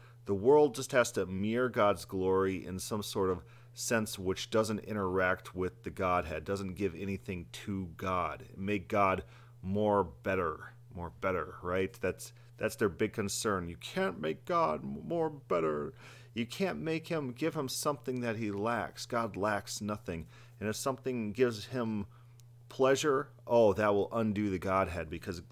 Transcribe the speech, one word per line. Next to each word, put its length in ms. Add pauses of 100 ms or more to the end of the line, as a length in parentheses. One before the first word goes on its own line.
(260)
The 80
world 400
just 160
has 220
to 120
mirror 440
God's 360
glory 600
in 140
some 240
sort 260
of 140 (300)
sense 440
which 320
doesn't 300
interact 760
with 300
the 60
Godhead, 540
doesn't 300
give 220
anything 560
to 440
God, 460 (140)
make 320
God 340 (400)
more 400
better, 720 (200)
more 280
better, 420
right? 380
That's, 320 (260)
that's 160
their 140
big 240
concern. 560
You 80
can't 440
make 260
God 360
m-, 240
more 240
better. 640 (400)
You 100
can't 360
make 260
him, 240
give 240
him 140
something 540
that 120
he 160
lacks. 560
God 300
lacks 440
nothing. 460 (320)
And 100
if 60
something 560
gives 360
him 400 (640)
pleasure, 600 (180)
oh, 280
that 200
will 180
undo 380
the 80
Godhead 500
because 440